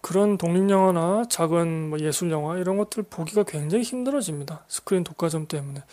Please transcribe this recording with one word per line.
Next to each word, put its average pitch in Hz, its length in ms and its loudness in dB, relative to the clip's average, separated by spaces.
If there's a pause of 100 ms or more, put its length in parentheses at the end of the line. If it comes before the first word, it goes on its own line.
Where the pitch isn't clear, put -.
그런 202 360 4
독립 180 320 2
영화나 190 600 4
작은 165 640 0
뭐 151 100 -4
예술 156 320 0
영화 156 260 -2
이런 185 180 0
것들 208 280 -2
보기가 170 400 -2
굉장히 160 400 -2
힘들어집니다. 220 840 -4
스크린 - 380 -2
독과점 160 420 -4
때문에. 139 460 -8